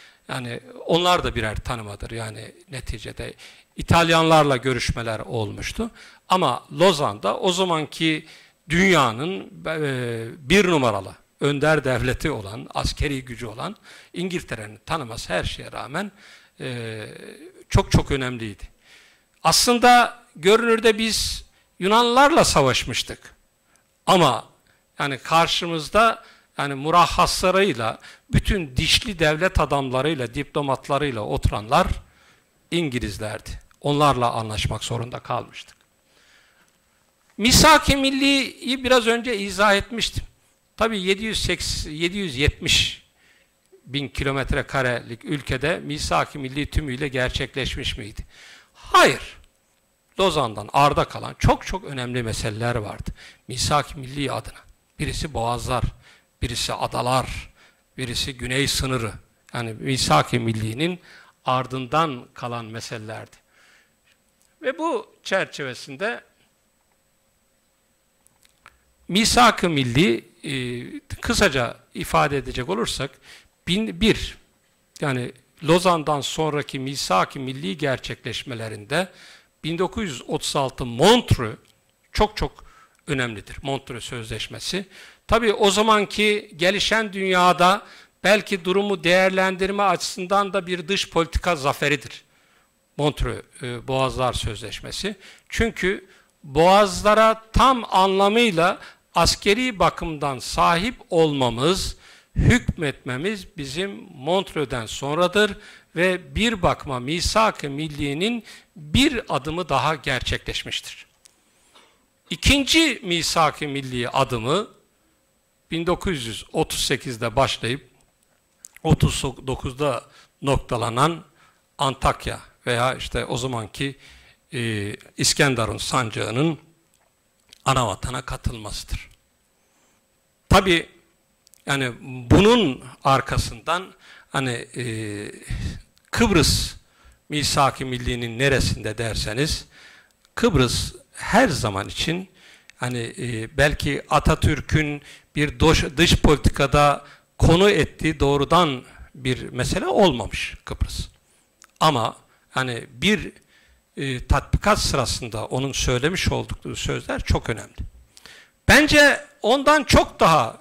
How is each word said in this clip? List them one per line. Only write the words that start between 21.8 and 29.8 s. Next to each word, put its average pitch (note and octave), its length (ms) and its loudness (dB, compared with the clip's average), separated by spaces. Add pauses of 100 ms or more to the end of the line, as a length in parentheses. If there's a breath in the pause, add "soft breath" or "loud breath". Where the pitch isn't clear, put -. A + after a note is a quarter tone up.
savaşmıştık. - 920 0 (680)
Ama D#3 440 4 (500)
yani C#3 180 -2
karşımızda E3 1040 0 (340 soft breath)
yani C#3+ 160 -4
murahhaslarıyla, D#3+ 1300 2 (320 loud breath)
bütün C#3 460 0
dişli E3 420 0
devlet D#3+ 400 2
adamlarıyla, C3+ 760 0